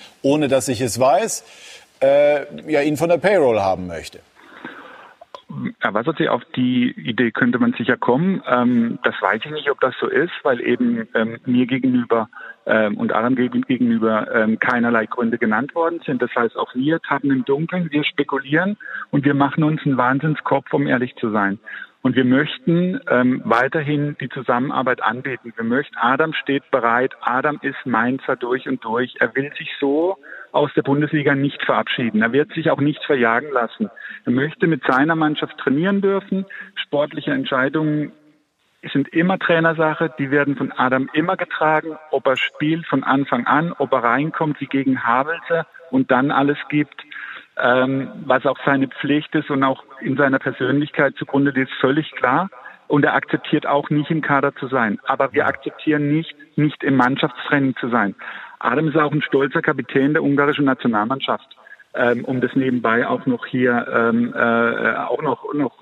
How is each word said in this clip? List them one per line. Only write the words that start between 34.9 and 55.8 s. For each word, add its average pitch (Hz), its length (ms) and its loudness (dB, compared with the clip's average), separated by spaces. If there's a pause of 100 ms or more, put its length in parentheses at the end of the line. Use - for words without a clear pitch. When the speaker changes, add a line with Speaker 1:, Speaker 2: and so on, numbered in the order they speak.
Speaker 2:
Mannschaft 151 440 -2
trainieren 180 420 0
dürfen. 196 440 0 (300)
Sportliche 147 560 -2
Entscheidungen 143 800 0 (800)
sind 139 180 2
immer 180 300 2
Trainersache. 160 800 2
Die 139 140 -2
werden 143 260 2
von - 160 -4
Adam 127 400 2
immer 175 240 0
getragen, 156 580 -2 (140)
ob 135 180 -2
er 131 80 2
spielt 160 520 -2
von 139 180 0
Anfang 135 400 0
an, 156 320 2
ob 135 160 -2
er 123 100 2
reinkommt 143 560 0
wie 139 60 -8
gegen 131 400 0
Havelse 156 600 0 (240)
und 131 220 0
dann 131 200 2
alles 143 260 2 (100)
gibt, 147 340 -2 (560)
ähm, 131 520 0 (160)
was 131 200 2
auch 131 200 0
seine 135 240 2
Pflicht 147 460 -2
ist 151 140 -2
und 135 140 0
auch 135 200 0 (180)
in 135 160 -4
seiner 135 220 2
Persönlichkeit 135 760 0
zugrunde 139 360 0
liegt, 131 280 -2
völlig 143 320 2
klar. 147 380 0 (380)
Und 147 180 4
er 147 80 2
akzeptiert - 520 -2
auch 143 240 0
nicht, 147 220 0
im 160 100 -2
Kader 139 340 2
zu 139 120 -8
sein. 120 380 0
Aber 135 260 0
wir 143 160 0
akzeptieren 147 640 -2